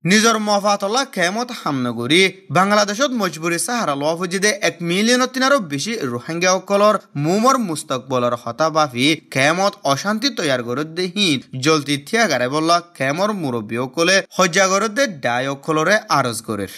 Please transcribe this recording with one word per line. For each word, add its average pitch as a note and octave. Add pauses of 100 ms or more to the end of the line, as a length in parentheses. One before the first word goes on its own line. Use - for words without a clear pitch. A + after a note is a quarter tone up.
নিজর G#3+
মফাতলা G#3
খেমত G3+
হামনগরী B2+ (280)
বাংলাদেশত G3+
মজবুরি E3+
সাহারা G3
লওয়া D3+
ফুজিদে F#3 (100)
এক E3+
মিলিয়ন G#3
তিনারও C4
বেশি D3 (100)
রোহিঙ্গা D#3+
অকলর G3+ (220)
মুমর G#3
মুস্তকবলর C3+
হতাবাফি C#3 (240)
খেমত E3+ (120)
অশান্তি G#3
তৈয়ার C#3
গরত B2
দে E3
হিন F3 (220)
জলতি D3
থিয়াগারে C#3+
বললা D#3 (180)
খেমর D#3
মুরব্বী A#2+
অকলে E3 (140)
হজ্জা F#3
গরত G3+
দে C4+ (160)
ডায় B2
অকলরে D#3 (120)
আরজ B2+
গরের। G2